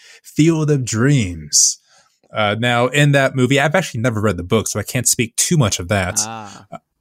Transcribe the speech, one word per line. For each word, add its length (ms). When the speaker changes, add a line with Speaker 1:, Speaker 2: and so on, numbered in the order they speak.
Speaker 1:
Field 440
of 160
Dreams. 960
Uh, 260
now, 300
in 240
that 240
movie, 240
I've 160
actually 240
never 200
read 160
the 60
book, 240
so 140
I 20
can't 240
speak 300
too 200
much 220
of 80
that. 320
Speaker 2:
Ah. 540
Speaker 1:
Uh, 60